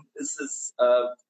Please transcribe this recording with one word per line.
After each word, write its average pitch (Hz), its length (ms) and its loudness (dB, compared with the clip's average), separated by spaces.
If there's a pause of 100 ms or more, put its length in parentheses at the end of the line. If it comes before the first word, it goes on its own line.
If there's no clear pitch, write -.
(140)
ist - 260 -8
es, - 380 -10
äh, 123 260 4 (260)